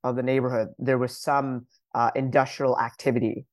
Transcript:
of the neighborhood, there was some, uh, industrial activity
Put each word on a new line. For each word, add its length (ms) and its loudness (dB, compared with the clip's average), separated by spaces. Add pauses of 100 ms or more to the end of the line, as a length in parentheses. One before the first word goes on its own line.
of 140 -2
the 60 -2
neighborhood, 460 0 (100)
there 200 2
was 220 -4
some, 460 -2 (280)
uh, 220 2
industrial 640 0
activity 720 -2